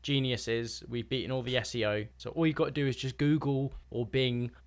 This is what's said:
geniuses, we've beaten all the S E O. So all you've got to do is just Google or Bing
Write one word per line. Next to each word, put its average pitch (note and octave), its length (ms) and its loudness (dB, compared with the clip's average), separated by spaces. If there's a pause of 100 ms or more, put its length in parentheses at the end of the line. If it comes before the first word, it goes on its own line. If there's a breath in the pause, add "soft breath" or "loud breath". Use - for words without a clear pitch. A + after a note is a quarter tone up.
geniuses, A#2+ 880 0
we've A#2 180 -4
beaten B2 240 -2
all C3 100 -2
the B2 140 -2
S - 180 0
E A2+ 120 2
O. G#2+ 200 0 (120)
So - 140 -10
all E3 140 2
you've D#3 120 2
got D#3 80 4
to C#3+ 60 -2
do C#3+ 140 0
is C3 120 0
just C3 200 -4
Google C#3 540 2 (200)
or A#2+ 140 -2
Bing A#2+ 460 0 (160 loud breath)